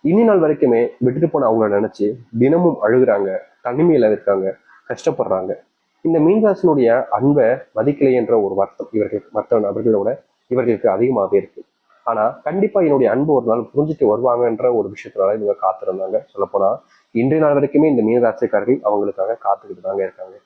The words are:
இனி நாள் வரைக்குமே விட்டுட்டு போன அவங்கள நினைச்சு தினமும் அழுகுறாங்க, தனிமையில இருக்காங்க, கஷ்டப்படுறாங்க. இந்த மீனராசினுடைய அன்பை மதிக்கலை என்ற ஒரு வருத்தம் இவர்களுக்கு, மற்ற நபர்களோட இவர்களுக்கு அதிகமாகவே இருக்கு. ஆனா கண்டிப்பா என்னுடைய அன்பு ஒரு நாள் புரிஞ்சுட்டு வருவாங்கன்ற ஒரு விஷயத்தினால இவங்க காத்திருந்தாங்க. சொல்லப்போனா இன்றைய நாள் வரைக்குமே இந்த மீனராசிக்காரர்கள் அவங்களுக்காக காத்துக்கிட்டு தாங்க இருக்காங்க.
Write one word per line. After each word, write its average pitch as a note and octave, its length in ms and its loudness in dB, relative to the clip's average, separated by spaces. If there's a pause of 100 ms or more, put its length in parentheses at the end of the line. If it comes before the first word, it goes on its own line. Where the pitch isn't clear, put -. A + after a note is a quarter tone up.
இனி F#3+ 220 2
நாள் G#3 160 4
வரைக்குமே C#3 500 2 (100)
விட்டுட்டு C#3 300 0
போன C3 180 0
அவங்கள A2 240 2
நினைச்சு G2+ 360 -2 (320)
தினமும் D#3+ 440 2
அழுகுறாங்க, G#2+ 540 2 (260)
தனிமையில C3 480 2
இருக்காங்க, G2 440 -2 (320)
கஷ்டப்படுறாங்க. B2 680 -4 (460)
இந்த E3 180 0
மீனராசினுடைய D#3+ 840 2
அன்பை B2+ 440 2 (260)
மதிக்கலை C3 380 0
என்ற A#2 280 2
ஒரு G2 140 -2
வருத்தம் G2 360 -4
இவர்களுக்கு, G#2 400 -4
மற்ற A2 280 -2
நபர்களோட G#2+ 600 -2 (280)
இவர்களுக்கு A#2+ 420 0
அதிகமாகவே G2+ 480 0
இருக்கு. - 260 -6 (400)
ஆனா A2+ 260 -2
கண்டிப்பா G3 520 -2
என்னுடைய C3+ 300 2
அன்பு D3 220 0
ஒரு B2 120 0
நாள் A2+ 140 0
புரிஞ்சுட்டு D3 460 -2
வருவாங்கன்ற A#2+ 720 0
ஒரு G2+ 140 -2
விஷயத்தினால G2+ 460 -4
இவங்க G#2 260 -2
காத்திருந்தாங்க. F#2+ 640 -4
சொல்லப்போனா G2 440 -2 (420)
இன்றைய C#3 340 0
நாள் D3 100 2
வரைக்குமே D3 300 2
இந்த C3+ 160 2
மீனராசிக்காரர்கள் A2+ 840 0
அவங்களுக்காக G#2 540 -2
காத்துக்கிட்டு G2 440 -6
தாங்க F#2+ 220 -4
இருக்காங்க. F#2+ 320 -12 (100)